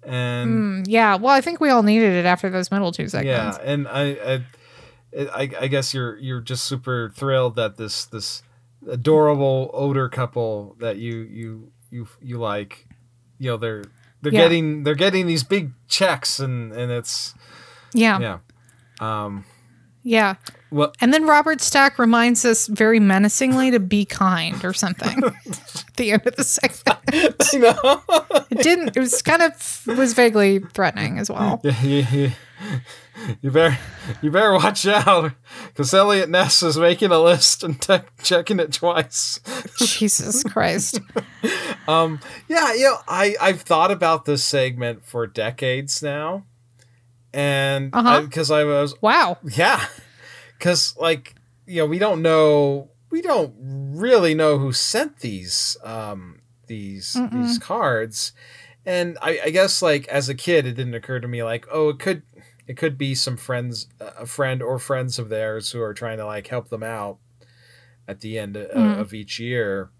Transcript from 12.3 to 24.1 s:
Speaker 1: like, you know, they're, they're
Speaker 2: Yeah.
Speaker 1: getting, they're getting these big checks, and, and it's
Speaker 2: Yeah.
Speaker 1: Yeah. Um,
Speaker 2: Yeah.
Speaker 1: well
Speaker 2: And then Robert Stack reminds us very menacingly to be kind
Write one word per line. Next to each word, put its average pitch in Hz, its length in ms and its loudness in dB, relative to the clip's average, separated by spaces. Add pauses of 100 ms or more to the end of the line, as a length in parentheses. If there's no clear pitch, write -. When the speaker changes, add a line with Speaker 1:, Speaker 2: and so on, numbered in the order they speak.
Speaker 1:
like, 104 480 -6 (520)
you 131 120 -6
know, 117 60 -2
they're, 107 280 -6 (380)
they're 147 100 0
Speaker 2:
Yeah. 214 100 8
Speaker 1:
getting, 160 400 2
they're 147 140 0
getting 185 320 2
these 160 160 0
big 180 260 -2 (180)
checks, - 520 0
and, 123 320 -6
and 123 200 -6
it's - 420 -8 (640)
Speaker 2:
Yeah. 220 240 4
Speaker 1:
Yeah. 104 180 -6 (840)
Um, 101 200 -10 (580)
Speaker 2:
Yeah. 220 340 2 (340)
Speaker 1:
well 147 300 2
Speaker 2:
And 240 120 4
then 311 140 4
Robert 302 340 4
Stack 277 380 4
reminds 233 460 4
us 226 240 2
very 220 320 4
menacingly 214 720 4
to 233 80 4
be 196 240 0
kind 180 600 -2